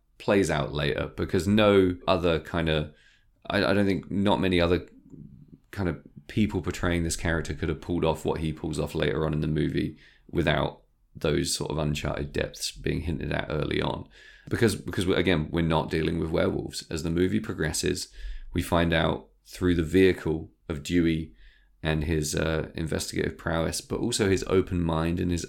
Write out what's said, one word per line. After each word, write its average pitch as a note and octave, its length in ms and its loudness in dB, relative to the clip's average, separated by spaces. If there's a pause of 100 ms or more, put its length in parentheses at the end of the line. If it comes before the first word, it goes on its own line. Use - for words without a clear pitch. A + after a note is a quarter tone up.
(180)
plays G2 320 2
out D2 240 0
later D2 420 -2
because E2+ 320 0
no G2+ 480 6 (120)
other E2+ 320 2
kind E2 300 -2
of, D#2 220 0 (560)
I, G2 180 0
I - 80 4
don't G2+ 120 4
think, G2 240 0
not G2 300 2
many F2+ 220 4
other E2+ 260 2 (840)
kind F#2+ 180 -2
of D2+ 80 -4 (300)
people G2+ 340 0
portraying F2 420 -2
this E2 120 -2
character E2 380 -2
could D#2+ 160 -4
have D2+ 120 -4
pulled E2+ 240 -2
off D#2 200 0
what - 140 -2
he D#2 140 -2
pulls D2+ 260 -6
off D#2 160 -4
later D#2 300 0
on D#2 80 0
in D2+ 80 0
the D2+ 60 0
movie D2+ 500 0 (340)
without D2 480 0 (360)
those D#2 380 0
sort - 180 -4
of D2 60 -4
uncharted D2+ 560 -2
depths - 380 -6
being D2+ 300 -4
hinted D2 300 -4
at D#2 180 -4
early D2 320 -2
on. - 260 -4 (420)
Because, G#2 260 2
because F2+ 300 -4
we're, F2+ 120 2
again, E2+ 340 2
we're E2 100 0
not D#2+ 300 2
dealing E2 280 0
with E2 100 -2
werewolves. - 600 -2
As E2 140 -4
the E2+ 60 -2
movie F2+ 300 2
progresses, E2 680 -4 (460)
we F2 80 -2
find E2+ 320 2
out E2 340 0 (180)
through F2 300 0
the E2 80 2
vehicle E2 680 2 (200)
of D2 140 -6
Dewey E2 500 2 (480)
and D#2 240 0
his, D2+ 300 0
uh, D#2+ 400 -2
investigative F2 640 -4
prowess, E2 440 -2
but - 180 -6
also A2+ 300 0
his F#2+ 180 2
open F2+ 340 2
mind E2 380 0
and F2+ 120 0
his E2+ 180 -2